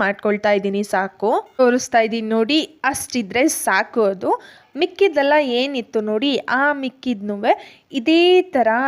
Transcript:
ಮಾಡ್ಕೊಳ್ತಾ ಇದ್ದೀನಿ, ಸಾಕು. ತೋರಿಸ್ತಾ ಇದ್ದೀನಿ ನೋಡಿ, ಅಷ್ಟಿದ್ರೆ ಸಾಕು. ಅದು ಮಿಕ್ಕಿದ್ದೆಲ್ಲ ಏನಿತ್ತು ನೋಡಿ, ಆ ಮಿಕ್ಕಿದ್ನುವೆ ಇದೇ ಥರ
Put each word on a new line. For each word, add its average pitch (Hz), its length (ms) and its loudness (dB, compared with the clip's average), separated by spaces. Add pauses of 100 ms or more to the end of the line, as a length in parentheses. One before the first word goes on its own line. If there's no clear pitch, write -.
ಮಾಡ್ಕೊಳ್ತಾ 208 540 0
ಇದ್ದೀನಿ, 196 240 -2 (140)
ಸಾಕು. 190 340 -2 (300)
ತೋರಿಸ್ತಾ 247 480 2
ಇದ್ದೀನಿ 220 280 -4
ನೋಡಿ, 226 220 2 (320)
ಅಷ್ಟಿದ್ರೆ 240 540 -4 (200)
ಸಾಕು. 214 380 -2 (100)
ಅದು 220 200 -4 (500)
ಮಿಕ್ಕಿದ್ದೆಲ್ಲ 294 520 0 (260)
ಏನಿತ್ತು 262 400 -4 (100)
ನೋಡಿ, 220 200 -2 (300)
ಆ - 20 0 (220)
ಮಿಕ್ಕಿದ್ನುವೆ 214 680 -2 (460)
ಇದೇ 320 220 2 (340)
ಥರ 233 120 2 (200)